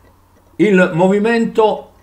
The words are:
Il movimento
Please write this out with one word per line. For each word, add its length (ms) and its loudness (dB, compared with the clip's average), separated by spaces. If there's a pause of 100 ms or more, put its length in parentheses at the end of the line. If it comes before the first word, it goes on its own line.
(560)
Il 400 2
movimento 960 -2 (120)